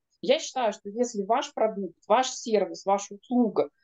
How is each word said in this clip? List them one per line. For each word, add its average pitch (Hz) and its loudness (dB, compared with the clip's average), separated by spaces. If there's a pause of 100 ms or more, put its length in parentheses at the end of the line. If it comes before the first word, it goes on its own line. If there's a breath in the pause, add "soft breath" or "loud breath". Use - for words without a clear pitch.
(220)
Я 254 2
считаю, 247 -2
что - -12
если 220 -4
ваш 233 0
продукт, 202 -2 (120)
ваш 247 4
сервис, 190 -2
ваша - 0
услуга 226 0 (140)